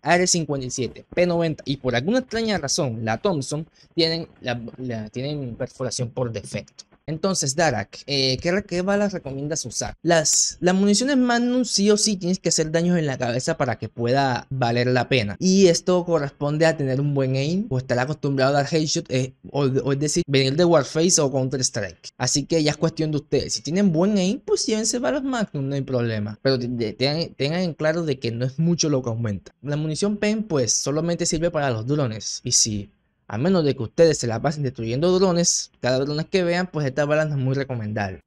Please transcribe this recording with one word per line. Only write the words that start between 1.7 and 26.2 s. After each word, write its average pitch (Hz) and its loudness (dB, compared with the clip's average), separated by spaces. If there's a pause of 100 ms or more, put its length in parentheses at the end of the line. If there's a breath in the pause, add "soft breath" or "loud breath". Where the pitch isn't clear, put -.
por - -2
alguna 180 0
extraña 220 -2
razón 120 -4
la 110 -2
Thompson 156 -4 (280 soft breath)
tienen, 165 0 (120)
la, 120 -4 (160)
la, 113 -6
tienen 135 -8
perforación 123 -6
por 123 -4
defecto. - -10 (220)
Entonces, 156 -2
Darak, 143 0
eh, 131 0
¿qué 170 -2
re-, 202 0
qué 175 -4
balas 202 0
recomiendas 147 -6
usar? 107 -6
Las, 160 2
las 180 4
municiones 208 4
Magnum 247 2
sí 208 2
o 208 6
sí 208 0
tienes 185 -2
que - -2
hacer 156 0
daños 170 2
en 156 0
la 131 -2
cabeza 127 -2
para 120 -2
que 107 -8
pueda 123 0
valer 123 0
la 123 2
pena. 107 0
Y 190 6
esto 175 4
corresponde 151 0
a 160 4
tener 135 0
un 147 0
buen 135 0
aim 170 0
o 131 -2
estar 123 -2
acostumbrado 139 0
a 143 4
dar 139 -2
headshot, 156 0
eh, 131 -2 (160)
o, 143 0
o 131 2
es 139 0
decir, 151 0
venir 135 2
de 175 4
Warface 165 4
o 143 2
Counter-Strike. 127 -2
Así 123 -2
que 165 2
ya 147 4
es 147 -4
cuestión 160 -2
de 147 0
ustedes. 135 -2
Si - -8
tienen 185 2
buen 190 2
aim, 196 0
pues 427 0
llévense 233 -2
balas 262 -2
Magnum, 208 -4
no 139 -2
hay 139 -2
problema. 110 -2